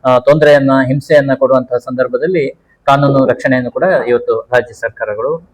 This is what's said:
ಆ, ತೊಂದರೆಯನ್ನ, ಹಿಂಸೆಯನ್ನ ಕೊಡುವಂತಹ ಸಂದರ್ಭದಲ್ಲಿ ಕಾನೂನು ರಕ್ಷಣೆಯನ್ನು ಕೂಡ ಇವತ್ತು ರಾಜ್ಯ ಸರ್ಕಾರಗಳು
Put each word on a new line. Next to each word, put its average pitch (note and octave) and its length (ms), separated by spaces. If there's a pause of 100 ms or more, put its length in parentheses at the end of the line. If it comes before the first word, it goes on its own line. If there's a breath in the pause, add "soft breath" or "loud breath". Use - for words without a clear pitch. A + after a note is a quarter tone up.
ಆ, B2+ 140
ತೊಂದರೆಯನ್ನ, C#3+ 520 (160)
ಹಿಂಸೆಯನ್ನ C#3 460
ಕೊಡುವಂತಹ B2+ 440
ಸಂದರ್ಭದಲ್ಲಿ B2+ 720 (360)
ಕಾನೂನು C#3 400
ರಕ್ಷಣೆಯನ್ನು B2+ 460
ಕೂಡ C3+ 120 (240)
ಇವತ್ತು A#2 460
ರಾಜ್ಯ A#2+ 200
ಸರ್ಕಾರಗಳು A#2 800